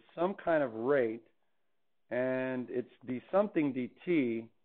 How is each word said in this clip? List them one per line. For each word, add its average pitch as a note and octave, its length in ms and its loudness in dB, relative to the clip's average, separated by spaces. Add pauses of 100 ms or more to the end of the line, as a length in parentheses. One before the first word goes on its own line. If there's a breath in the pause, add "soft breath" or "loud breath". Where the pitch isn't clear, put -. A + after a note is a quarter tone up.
(140)
some F#3 200 -2
kind D#3+ 280 2
of B2 120 -2
rate, A#2 480 2 (880)
and B2+ 600 -2
it's - 220 -4 (140)
d B2 140 -4 (100)
something F3+ 420 2
dt, B2 720 -2 (200)